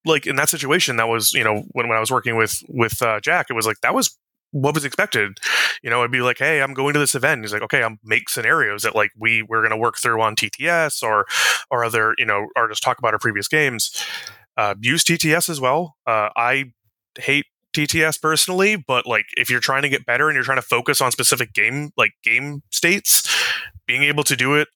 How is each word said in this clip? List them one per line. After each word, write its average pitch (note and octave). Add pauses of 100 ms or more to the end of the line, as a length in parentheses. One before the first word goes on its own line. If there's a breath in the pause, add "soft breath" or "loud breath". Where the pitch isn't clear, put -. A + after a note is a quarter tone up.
like, D#3
in C#3
that D3
situation, C#3+
that A2+
was, A2+
you B2+
know, G#2+
when, A#2+
when A2+
I A2
was A2
working A#2+
with, A2+
with, A2+
uh, A2
Jack, D#3+
it C3
was A2
like, G#2+
that C#3
was - (360)
what C#3+
was D3
expected. A#2+ (440 loud breath)
You A#2+
know, A#2+
it'd A#2+
be B2+
like, B2
"Hey, D3
I'm C3+
going C#3
to D3
this C#3+
event." C3
He's G#2+
like, G#2+
"Okay, B2
I'll A2
make A2
scenarios A2+
that, A2+
like, G#2
we, A2
we're A2
gonna A2
work A2+
through A2+
on A2
T A2
T C#3
S E3
or, G#2+ (420 loud breath)
or A#2+
other, A2+
you A#2+
know, G#2+
or A#2
just G#2+
talk B2
about A2+
our G#2+
previous G2+
games." C#3 (520 loud breath)
Uh, G#2
use B2+
T E3+
T D#3
S E3+
as D3+
well. D3 (100)
Uh, G#2+
I B2+ (480)
hate C#3+ (280)
T D3+
T E3
S D#3
personally, F#3
but, B2+
like, A2 (100)
if -
you're B2
trying C3+
to C#3+
get C3+
better C3
and D3
you're B2+
trying C3
to B2
focus B2
on B2
specific B2
game, C3
like, G#2+ (100)
game C#3
states, - (580 loud breath)
being B2+
able D3
to C#3
do C3
it D3